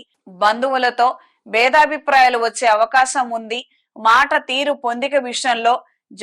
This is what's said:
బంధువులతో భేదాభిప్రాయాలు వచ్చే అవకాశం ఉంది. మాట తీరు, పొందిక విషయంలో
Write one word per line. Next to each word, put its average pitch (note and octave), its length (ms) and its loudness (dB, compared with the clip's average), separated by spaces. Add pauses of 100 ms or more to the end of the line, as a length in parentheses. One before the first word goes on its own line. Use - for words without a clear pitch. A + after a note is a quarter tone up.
(440)
బంధువులతో B3 640 0 (460)
భేదాభిప్రాయాలు C4 920 2
వచ్చే A#3 300 -2
అవకాశం C4 500 0 (140)
ఉంది. A3+ 200 -10 (360)
మాట A#3+ 380 2 (160)
తీరు, C#4 240 -2 (120)
పొందిక B3 300 -4 (140)
విషయంలో A#3 440 -2 (500)